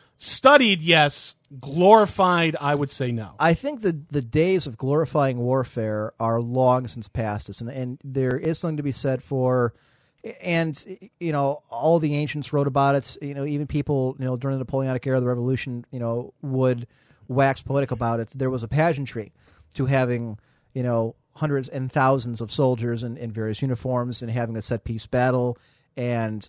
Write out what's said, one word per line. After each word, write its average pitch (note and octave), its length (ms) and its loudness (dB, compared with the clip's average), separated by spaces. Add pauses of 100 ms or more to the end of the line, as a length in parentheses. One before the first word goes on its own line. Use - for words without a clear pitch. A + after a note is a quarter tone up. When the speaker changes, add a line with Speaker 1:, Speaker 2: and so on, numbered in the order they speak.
(180)
Speaker 1:
Studied, B3 640 6
yes. D#3 520 2 (240)
Glorified, F3 1000 6
I C#3+ 160 2
would C#3+ 160 -2
say B2+ 180 -2
no. G#2+ 300 -6
Speaker 2:
I E3 140 6
think C4+ 260 -4
the, F3+ 180 0 (120)
the C#3+ 120 0
days D#3 460 2
of A2+ 100 -12
glorifying C#3 600 0
warfare A#2 840 -2
are A#2 200 0
long B2+ 460 2
since A#2 220 -12
past G#2 420 -6
us, G2 100 -12
and, A2+ 80 -10
and B2+ 360 -8
there C3 340 0
is D#3+ 220 -2
something D#3+ 160 -2
to D3 80 -4
be C#3 80 -2
said C3 280 -2
for, B2+ 540 0 (680)
and, E3+ 800 -4
you E3+ 140 -2
know, C#3+ 380 0
all D3+ 280 2
the D3 160 0
ancients D3 380 -4
wrote C#3+ 160 2
about C#3 260 2
it. - 260 -4
You C#3+ 140 -10
know, C#3 100 -6
even D3 220 -4
people, C3+ 540 -2
you C3 40 -4
know, B2+ 120 -2
during C3+ 220 -2
the C3 60 -4
Napoleonic C3 440 -2
era, C3 120 2
the B2 60 0
Revolution, B2 640 -2
you C3 80 -10
know, A#2 420 -4
would C3 460 0 (400)
wax C3+ 360 0
poetic C#3 280 -2
about A#2 300 0
it. A2+ 100 -8
There C3 180 -4
was B2+ 140 -4
a A2+ 60 -8
pageantry C#3 640 -2 (420)
to C3+ 120 -2
having, B2 520 0 (340)
you B2+ 120 -4
know, A#2 320 0 (180)
hundreds C#3 340 -2
and C3 220 -6
thousands C3 500 2
of A2+ 120 -8
soldiers A#2+ 500 0
in, A#2+ 140 -8
in A2+ 160 -8
various A2 280 -4
uniforms B2 640 -2
and A#2 80 -8
having A#2 260 -4
a A2 60 -4
set - 220 -4
piece A2+ 220 -6
battle B2 520 0 (360)
and A2+ 540 -4